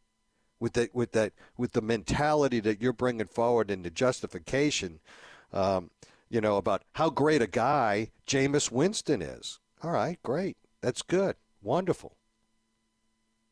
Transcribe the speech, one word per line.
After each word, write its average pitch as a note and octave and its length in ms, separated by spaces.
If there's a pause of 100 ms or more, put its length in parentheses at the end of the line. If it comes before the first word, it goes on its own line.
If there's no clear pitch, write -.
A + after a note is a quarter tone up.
(580)
with A#2 140
that, A#2+ 220
with A#2+ 180
that, A2 200 (240)
with B2 180
the A#2+ 80
mentality B2 760
that G#2 200
you're B2 120
bringing A#2 360
forward A#2 420
and F#2 140
the F2 60
justification, G#2+ 1080 (540)
um, F#2+ 380 (380)
you A2+ 120
know, G#2+ 160
about G2 260 (120)
how D#3+ 140
great C#3+ 340
a A2 40
guy A2+ 640 (160)
Jameis C#3 460
Winston C#3+ 500
is. B1+ 380 (220)
All E3 100
right, C#3+ 320
great. D#3+ 320 (240)
That's - 220
good. F#3 340 (260)
Wonderful. D#3 540 (1400)